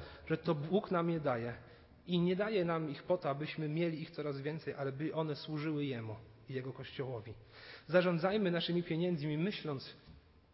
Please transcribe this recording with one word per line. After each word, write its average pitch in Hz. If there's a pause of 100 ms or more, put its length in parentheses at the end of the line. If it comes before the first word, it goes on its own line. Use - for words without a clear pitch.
(260)
że 160
to 170
Bóg 160
nam 170
je 165
daje 120 (520)
i 175
nie 180
daje 208
nam 165
ich 143
po 180
to, 160
abyśmy 151
mieli 160
ich 156
coraz 147
więcej, 147
ale 139
by 147
one 156
służyły 151
Jemu 113 (320)
i 131
Jego 127
Kościołowi. 123 (520)
Zarządzajmy 180
naszymi 170
pieniędzmi, 160
myśląc 156 (580)